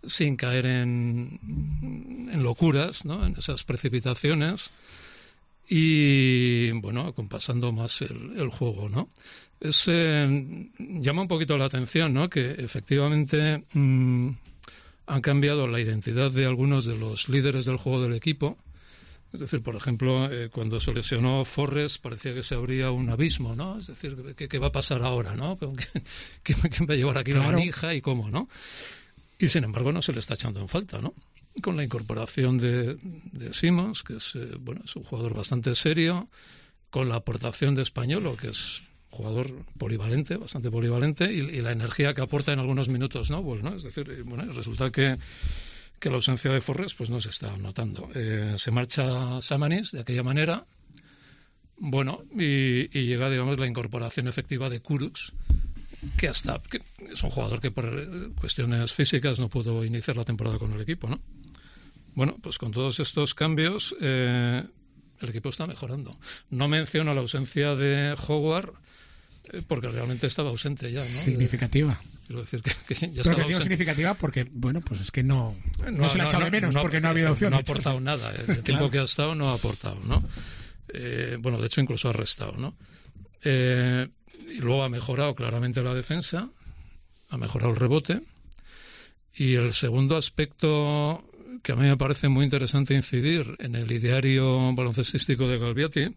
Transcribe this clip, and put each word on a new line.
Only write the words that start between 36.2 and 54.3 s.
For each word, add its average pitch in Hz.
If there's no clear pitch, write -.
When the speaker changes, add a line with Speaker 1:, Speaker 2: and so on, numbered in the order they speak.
Speaker 1:
con 131
la 117
aportación 120
de 135
Españolo, 131
que 117
es -
jugador 117
polivalente, 113
bastante 120
polivalente, 123
y, 180
y 139
la 117
energía 117
que 135
aporta 143
en 135
algunos 131
minutos, 131
¿no? 165
Pues, 117
¿no? 165
Es 175
decir, 139
eh, 135
bueno, 123
resulta 117
que, 135
que -
la 131
ausencia 127
de 135
Forrest, 156
pues, 117
no 120
se 107
está 104
notando. 98
Eh, 107
se -
marcha 127
Samanis 151
de 131
aquella 123
manera, 156
bueno, 135
y, 139
y 131
llega, 123
digamos, 131
la 131
incorporación 117
efectiva 131